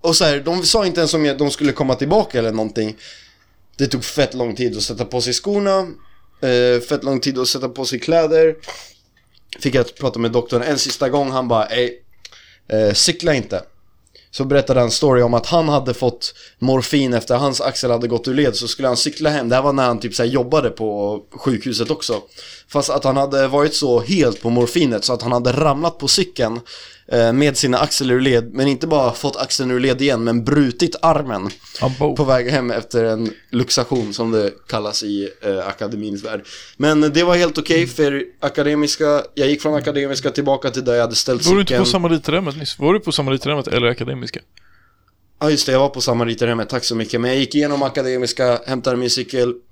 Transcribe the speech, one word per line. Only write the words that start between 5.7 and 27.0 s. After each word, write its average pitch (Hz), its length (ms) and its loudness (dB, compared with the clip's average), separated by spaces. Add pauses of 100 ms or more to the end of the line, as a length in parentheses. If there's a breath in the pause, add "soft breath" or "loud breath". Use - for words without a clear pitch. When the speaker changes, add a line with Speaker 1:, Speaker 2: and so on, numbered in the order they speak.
Speaker 1:
Eh, 123 480 4
fett 139 140 -2
lång 135 160 0
tid 131 200 -2
att 127 80 0
sätta 127 220 -4
på 127 160 -6
sig 127 140 -4
kläder. 160 560 4 (1040 loud breath)
Fick 131 160 0
jag 120 200 0
prata 127 240 -4
med 117 120 0
doktorn 120 300 0
en 143 160 -2
sista 127 320 -2
gång. 139 220 0
Han 131 160 -2
bara, 110 180 2
"Ey, 123 260 -2 (800 loud breath)
eh, 107 220 2
cykla 170 400 0
inte." 98 280 -4 (680 soft breath)
Så - 140 -6
berättade 135 340 2
han 117 120 2
story 127 300 4
om 120 120 2
att 117 120 0
han 165 240 2
hade 131 240 0
fått - 400 -2 (260 loud breath)
morfin 131 540 2
efter 120 220 0
hans 135 260 0
axel 127 300 -2
hade 117 160 0
gått 117 200 -2
ur 131 60 -2
led, 131 220 2
så 120 120 -6
skulle 131 200 -2
han 123 100 0
cykla 151 320 -2
hem. 139 200 -2
Det 123 60 2
här 131 80 2
var 143 100 2
när 135 120 2
han 117 140 0
typ 113 160 -6
så 123 80 0
här 120 60 2
jobbade 131 400 2
på 104 500 -4 (200)
sjukhuset 113 520 -2
också. - 300 -4 (460 loud breath)
Fast 143 220 -2
att 139 140 0
han 135 140 2
hade 139 300 2
varit 143 260 2
så 123 280 2
helt 131 400 2
på 117 80 -2
morfinet 120 560 2
så 127 80 0
att 117 80 -4
han 120 100 -2
hade 123 200 2
ramlat 147 460 0
på 139 100 -6
cykeln, 117 520 0 (480 loud breath)